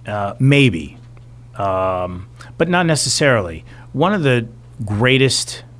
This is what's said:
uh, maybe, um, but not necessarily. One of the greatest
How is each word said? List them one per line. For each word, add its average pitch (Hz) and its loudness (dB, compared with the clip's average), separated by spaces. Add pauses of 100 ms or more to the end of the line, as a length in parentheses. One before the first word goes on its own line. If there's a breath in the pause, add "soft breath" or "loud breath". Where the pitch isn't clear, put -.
uh, 101 -6
maybe, 131 2 (600)
um, 92 -4 (280 loud breath)
but 165 0
not 180 2
necessarily. 131 0 (260 loud breath)
One 170 0
of 190 -2
the 123 2 (380)
greatest 127 0 (160)